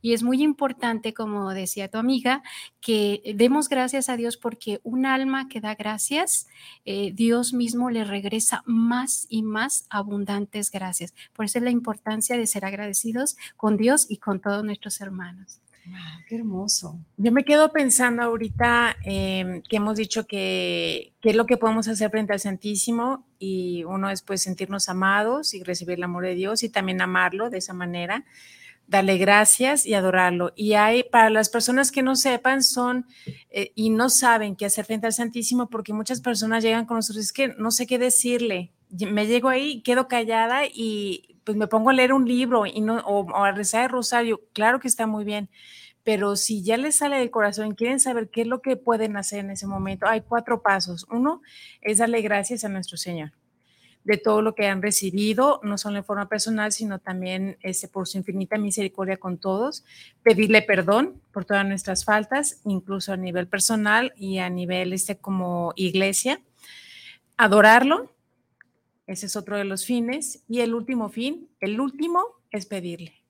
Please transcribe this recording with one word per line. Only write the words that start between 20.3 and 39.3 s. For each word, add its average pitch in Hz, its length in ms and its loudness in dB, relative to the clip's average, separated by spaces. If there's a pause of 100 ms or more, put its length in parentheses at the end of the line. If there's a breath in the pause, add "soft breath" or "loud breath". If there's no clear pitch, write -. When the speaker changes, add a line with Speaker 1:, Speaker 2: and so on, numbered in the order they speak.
Speaker 3:
qué 220 100 4
es 208 60 4
lo 226 100 4
que 240 100 4
podemos 220 320 0
hacer 214 220 -2
frente 214 220 -2
al 196 80 -2
Santísimo, 233 840 -4 (120)
y 180 460 -4
uno 190 260 -4
es, 190 120 -6
pues, 196 200 -4
sentirnos 190 460 -4
amados 208 680 0
y 185 80 -12
recibir 180 360 -6
el 180 60 -4
amor 180 200 -6
de 185 100 -2
Dios 196 280 -2
y 226 60 -4
también 190 320 -2
amarlo 185 500 0
de 190 80 -6
esa 185 140 -8
manera, 175 520 -6 (600 loud breath)
darle 190 320 4
gracias 214 680 6
y 220 100 0
adorarlo. 180 640 2
Y 208 180 0
hay, 220 300 6
para 226 260 8
las 220 200 2
personas 254 420 2
que 269 100 0
no 262 140 2
sepan, 262 460 2
son, 247 440 0 (440 loud breath)
eh, - 240 -6
y 220 160 0
no 233 180 2
saben 226 480 4
qué 208 100 -6
hacer 208 200 -2
frente 226 200 -4
al 226 60 0
Santísimo, 240 560 -2
porque 220 240 -8
muchas 226 300 -4
personas 220 420 0
llegan 226 220 2
con 233 100 -2
nosotros, 220 300 -4
"Es - 60 -6
que 269 160 0 (100)
no 220 120 -2
sé 247 160 0
qué 247 120 0
decirle, 240 760 0 (260)
y-, 208 80 -2
me 208 200 0
llego 240 240 2